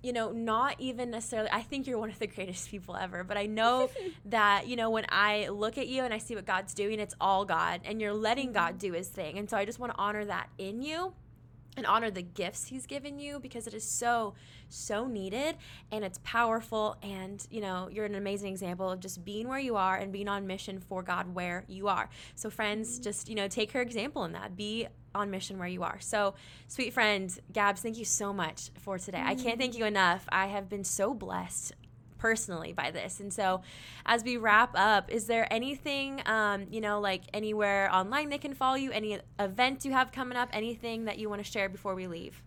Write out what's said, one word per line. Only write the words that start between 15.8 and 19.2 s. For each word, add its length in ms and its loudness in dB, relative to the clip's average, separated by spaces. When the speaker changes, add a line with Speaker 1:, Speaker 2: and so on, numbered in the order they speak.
Speaker 1:
and 120 -2
it's 200 -8
powerful, 800 2
and, 480 -8
you 80 -4
know, 280 -4
you're 160 -4
an 120 -2
amazing 340 -2
example 400 -2
of 80 -2
just 260 -10